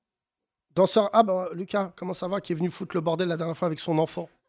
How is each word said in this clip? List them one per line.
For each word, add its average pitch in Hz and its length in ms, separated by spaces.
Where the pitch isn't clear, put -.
Danseur, 190 380
ah 220 100
bah, 185 300
Lucas, 185 440
comment 185 180
ça 180 140
va ? 190 120
Qui - 120
est 165 40
venu 170 140
foutre - 260
le 170 60
bordel 165 260
la 170 80
dernière 165 200
fois 185 100
avec 160 120
son 160 200
enfant. 165 300